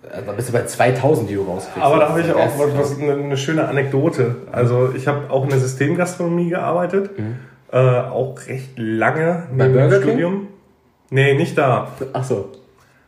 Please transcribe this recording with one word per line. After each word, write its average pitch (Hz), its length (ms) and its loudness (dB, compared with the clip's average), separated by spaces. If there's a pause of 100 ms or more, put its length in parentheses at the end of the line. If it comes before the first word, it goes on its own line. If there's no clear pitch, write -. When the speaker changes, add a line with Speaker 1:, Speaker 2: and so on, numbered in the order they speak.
Speaker 1:
äh, - 240 -14
da 104 60 -8
bist 120 160 -6
du 117 40 -6
bei 117 120 0
zweitausend, 127 640 2
die 101 40 -4
du 98 100 -2
rauskriegst. 92 360 -6
Speaker 2:
Aber 147 160 4
da 156 40 6
Speaker 1:
Das 151 100 6
Speaker 2:
habe 165 100 0
Speaker 1:
ist 165 60 0
Speaker 2:
ich 160 80 0
Speaker 1:
ja - 20 2
Speaker 2:
auch 135 220 2
Speaker 1:
geil. 147 160 4
Speaker 2:
was, 135 200 0
was, 135 60 -8
eine, 147 120 0
eine 143 240 -2
schöne 151 320 0
Anekdote. 135 680 0 (160)
Also 123 460 2
ich 131 100 -6
habe - 240 -2
auch 135 140 0
in 139 60 -2
der 135 100 2
Systemgastronomie 170 880 -2
gearbeitet. 175 680 -2
Speaker 1:
Mhm. 110 200 -6 (340)
Speaker 2:
Äh, 123 80 -2
auch 127 580 2 (120)
recht 131 280 -10
lange 131 680 0 (120)
Speaker 1:
Bei 131 120 4
Speaker 2:
neben 131 60 4
dem 131 80 6
Speaker 1:
Burger 180 180 6
King? - 80 0
Speaker 2:
Studium. 196 400 -2 (600)
Nee, 139 240 4
nicht 160 220 0
da. 127 360 0 (200)
Speaker 1:
Ach 131 120 -4
so. 104 260 -4 (580)